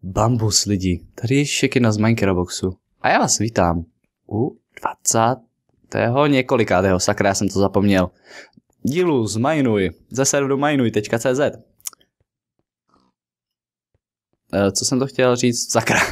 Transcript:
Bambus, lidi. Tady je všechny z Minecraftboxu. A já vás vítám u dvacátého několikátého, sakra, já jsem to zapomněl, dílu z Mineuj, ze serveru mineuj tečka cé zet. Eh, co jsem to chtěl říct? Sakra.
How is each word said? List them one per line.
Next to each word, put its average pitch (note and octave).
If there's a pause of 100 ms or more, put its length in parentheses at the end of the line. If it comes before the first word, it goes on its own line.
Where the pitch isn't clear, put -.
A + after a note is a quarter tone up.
Bambus, G#2+
lidi. F#2 (100)
Tady A#2+
je C#3+
všechny B2+
z G#2+
Minecraftboxu. G2 (240)
A -
já G3+
vás -
vítám F2 (460)
u A#2 (240)
dvacátého -
několikátého, G#2+
sakra, G2+
já G2
jsem G2+
to G2
zapomněl, G2 (720)
dílu D#3
z G#2
Mineuj, A#2 (180)
ze C3
serveru C#3
mineuj C#3
tečka A2
cé B2+
zet. C3+ (3000)
Eh, G2
co -
jsem C3
to C3+
chtěl B2+
říct? A#2+
Sakra. A2+ (120)